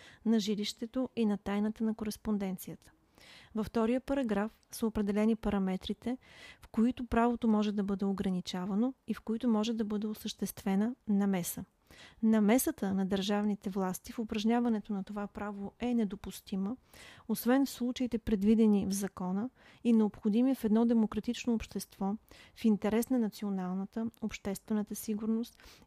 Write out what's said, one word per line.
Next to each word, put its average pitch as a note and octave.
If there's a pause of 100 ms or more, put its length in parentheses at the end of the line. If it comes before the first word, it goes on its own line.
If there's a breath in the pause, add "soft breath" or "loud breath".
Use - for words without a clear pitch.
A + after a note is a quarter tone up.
(260 loud breath)
на A3+
жилището G#3+
и A3+
на G#3
тайната G#3
на A3
кореспонденцията. G3+ (640 loud breath)
Във G#3+
втория A#3
параграф A3+ (200)
са -
определени G#3+
параметрите, G3+ (440 loud breath)
в -
които B3
правото A#3
може G#3+
да G3+
бъде G3
ограничавано G3 (140)
и A3+
в -
които A#3
може G#3+
да A3
бъде G#3
осъществена G#3 (120)
намеса. G3 (580 loud breath)
Намесата A3
на F#3+
държавните G3+
власти F#3+
в -
упражняването A3
на G3
това G3+
право G3+
е B3
недопустима, G3+ (500 loud breath)
освен B3
в -
случаите, B3
предвидени G#3
в F#3+
закона G3 (340 loud breath)
и A#3+
необходими A3
в -
едно A3
демократично A#3
общество, G3+ (400 loud breath)
в -
интерес G#3+
на B3+
националната, G3 (140)
обществената G#3
сигурност A3 (240 loud breath)